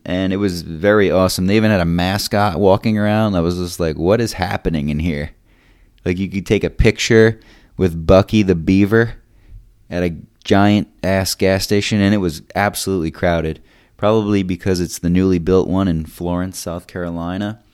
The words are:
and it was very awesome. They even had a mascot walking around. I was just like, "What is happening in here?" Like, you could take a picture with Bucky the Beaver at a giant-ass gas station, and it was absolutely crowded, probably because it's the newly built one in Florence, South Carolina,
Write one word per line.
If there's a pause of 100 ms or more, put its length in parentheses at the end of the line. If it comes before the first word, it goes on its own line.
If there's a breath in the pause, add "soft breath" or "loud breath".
and
it
was
very
awesome.
They
even
had
a
mascot
walking
around.
I
was
just
like,
"What
is
happening
in
here?" (720 soft breath)
Like,
you
could
take
a
picture (360 soft breath)
with
Bucky
the
Beaver (760 soft breath)
at
a (300)
giant-ass
gas
station,
and
it
was (120)
absolutely
crowded, (360 soft breath)
probably
because
it's
the
newly
built
one
in
Florence,
South
Carolina, (140)